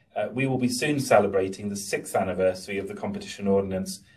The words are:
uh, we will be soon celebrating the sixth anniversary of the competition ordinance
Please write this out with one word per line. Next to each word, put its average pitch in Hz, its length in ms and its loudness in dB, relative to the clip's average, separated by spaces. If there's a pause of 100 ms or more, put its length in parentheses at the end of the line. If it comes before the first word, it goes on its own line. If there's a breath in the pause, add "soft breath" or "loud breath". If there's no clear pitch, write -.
(160 soft breath)
uh, - 160 -2
we 131 160 0
will 131 120 0
be 123 100 2
soon 147 280 0
celebrating 101 720 4
the 101 80 -4
sixth - 400 -4
anniversary 92 600 0
of 98 100 -4
the 101 60 -10
competition 98 540 -6
ordinance 95 520 0 (180 soft breath)